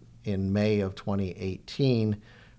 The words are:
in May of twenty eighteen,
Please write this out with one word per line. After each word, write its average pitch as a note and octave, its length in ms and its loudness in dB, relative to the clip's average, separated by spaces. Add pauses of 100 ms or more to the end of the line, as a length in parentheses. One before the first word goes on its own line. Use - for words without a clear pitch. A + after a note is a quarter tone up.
(260)
in G2 260 -2
May G#2 300 2
of F#2+ 140 -4
twenty G2 360 -4
eighteen, G#2+ 880 0 (380)